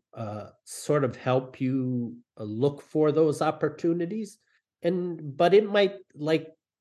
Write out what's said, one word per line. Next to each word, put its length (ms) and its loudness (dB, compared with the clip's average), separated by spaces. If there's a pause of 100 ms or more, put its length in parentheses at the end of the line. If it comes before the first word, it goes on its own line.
(120)
uh, 380 -10 (140)
sort 400 0
of 120 -2
help 440 -2
you, 560 -2 (220)
uh, 60 -10
look 380 -2
for 300 0
those 300 2
opportunities. 960 -2 (440)
And, 540 -4
but 180 6
it 140 6
might, 260 2 (200)
like, 340 0 (320)